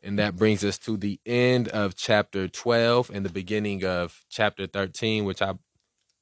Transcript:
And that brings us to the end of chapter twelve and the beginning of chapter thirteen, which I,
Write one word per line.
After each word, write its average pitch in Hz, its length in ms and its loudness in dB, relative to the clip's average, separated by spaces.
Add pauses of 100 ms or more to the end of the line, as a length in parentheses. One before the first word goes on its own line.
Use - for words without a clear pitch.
And 101 160 -4
that 104 180 0
brings 104 280 4
us 101 160 0
to 110 180 -4
the 101 280 -4
end 123 440 4
of 101 260 -2
chapter 101 520 0
twelve 120 640 2
and 98 160 -6
the 92 40 -2
beginning 98 540 -4
of 90 460 -2
chapter 104 360 -2
thirteen, 104 600 -2
which 95 160 -4
I, 95 140 -2 (680)